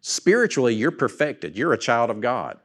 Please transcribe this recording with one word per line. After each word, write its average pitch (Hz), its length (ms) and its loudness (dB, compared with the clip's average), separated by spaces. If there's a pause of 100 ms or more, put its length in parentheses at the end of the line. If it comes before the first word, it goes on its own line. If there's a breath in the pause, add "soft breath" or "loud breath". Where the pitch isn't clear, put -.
spiritually, 170 720 2
you're 113 160 0
perfected. 147 640 -4
You're 139 180 0
a 110 40 0
child 117 320 0
of 110 100 -4
God. 113 460 -4